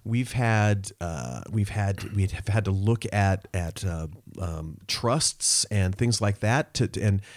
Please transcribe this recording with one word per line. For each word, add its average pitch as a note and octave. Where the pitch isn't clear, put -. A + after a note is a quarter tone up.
we've A#2+
had, G#2+
uh, B1+
we've G2+
had, G2+
we G2
have -
had G2+
to F#2+
look G2+
at, F#2+
at, E2+
uh, E2
um, D#2+
trusts -
and F#2+
things A#2+
like G#2
that A#2+
to, -
and, G2